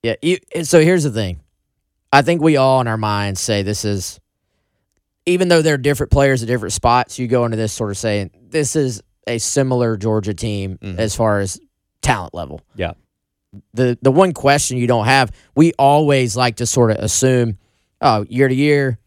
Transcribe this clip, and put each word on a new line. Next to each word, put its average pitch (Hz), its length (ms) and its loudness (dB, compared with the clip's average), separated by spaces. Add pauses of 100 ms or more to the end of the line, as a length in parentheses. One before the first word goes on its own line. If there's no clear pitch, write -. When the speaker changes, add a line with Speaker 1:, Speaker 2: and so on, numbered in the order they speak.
Speaker 1:
Yeah, 117 200 -2
you, 175 160 0 (160)
and 165 120 -6
so 165 140 6
here's 170 240 4
the 143 60 0
thing. 98 300 -6 (720)
I 139 100 6
think 165 200 0
we 156 140 4
all 131 240 4
in 123 60 -2
our 113 100 -2
minds 101 440 -2
say 101 220 -2
this 104 220 -4
is, 101 340 -6 (1080)
even 180 220 0
though 170 140 4
they're 151 160 2
different 143 340 0
players 139 300 2
at 113 40 -8
different 110 260 -4
spots, 123 460 0
you 127 80 -6
go 120 180 0
into 113 120 -4
this 107 160 -4
sort 107 180 -6
of 98 60 -8
saying, 104 340 -4 (180)
"This 151 280 -4
is 131 260 -2 (240)
a 117 120 -6
similar 123 580 -2
Georgia 107 380 -2
team 98 440 -6
Speaker 2:
Mm-hmm. 92 220 -10
Speaker 1:
as 110 160 -2
far 107 240 0
as 95 180 -6 (440)
talent 101 320 -4
level." 78 260 -12 (160)
Speaker 3:
Yeah. 87 160 -6 (800)
Speaker 1:
The, 123 300 0
the 135 80 6
one 175 220 4
question 139 460 0
you 120 100 -2
don't 117 180 2
have, 131 240 2 (240)
we 165 240 4
always 139 580 2
like 123 200 0
to 120 100 -4
sort 117 240 2
of 107 80 0
assume, 120 580 0 (440)
oh, 107 280 2
year 131 200 0
to 127 60 0
year 139 520 0